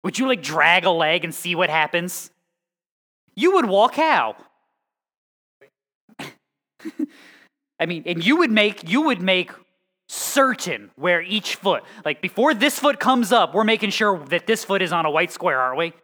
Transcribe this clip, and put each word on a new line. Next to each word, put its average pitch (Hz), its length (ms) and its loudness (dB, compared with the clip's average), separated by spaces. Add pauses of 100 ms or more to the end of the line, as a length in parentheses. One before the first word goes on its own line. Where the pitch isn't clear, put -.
Would 185 160 -6
you, 262 80 0
like, 240 160 -2
drag 160 420 2
a 185 60 4
leg 165 340 0
and 170 80 -8
see 175 220 -6
what 165 160 0
happens? 165 640 -2 (1040)
You 349 160 2
would 339 140 2
walk 208 280 2
how? 240 400 2 (1800)
<laughs> - 0 - (1600)
I 165 80 -2
mean, 165 180 -6
and 170 220 -4
you 302 120 4
would 320 120 2
make, 208 400 0
you 262 120 2
would 247 200 0
make 185 300 0 (560)
certain 180 880 -2
where 170 260 0
each 196 320 -4
foot, 180 300 -2 (200)
like, 151 160 -4
before 240 320 0
this 247 280 0
foot 285 180 0
comes 240 320 2
up, 240 240 2
we're 214 80 2
making 214 280 0
sure 202 340 0
that 170 240 -4
this 220 160 -2
foot 196 180 0
is 165 100 -2
on 165 140 0
a 156 40 2
white 170 200 0
square, 139 300 -2
aren't 127 180 0
we? 165 140 -4 (120)